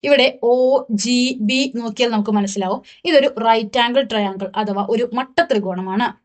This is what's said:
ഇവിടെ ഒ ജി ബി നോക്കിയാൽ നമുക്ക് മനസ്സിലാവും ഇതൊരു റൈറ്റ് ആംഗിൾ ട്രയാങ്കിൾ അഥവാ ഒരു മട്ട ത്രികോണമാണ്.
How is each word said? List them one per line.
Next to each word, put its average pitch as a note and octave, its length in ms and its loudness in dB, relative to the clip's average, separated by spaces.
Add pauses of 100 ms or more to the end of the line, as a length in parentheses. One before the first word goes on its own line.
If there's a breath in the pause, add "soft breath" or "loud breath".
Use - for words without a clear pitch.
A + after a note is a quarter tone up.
ഇവിടെ C4+ 200 4 (240)
ഒ B3 40 6 (480)
ജി B3 160 2 (300)
ബി C4 100 2 (220)
നോക്കിയാൽ A#3 340 -2
നമുക്ക് G#3+ 240 0
മനസ്സിലാവും G3 420 -4 (280 loud breath)
ഇതൊരു C#4+ 200 4 (180)
റൈറ്റ് A3+ 380 2
ആംഗിൾ B3 280 0
ട്രയാങ്കിൾ G3 360 -2 (120)
അഥവാ G3+ 220 -2 (120)
ഒരു A#3 100 0 (140)
മട്ട - 180 -4 (140)
ത്രികോണമാണ്. F#3+ 560 -2 (180)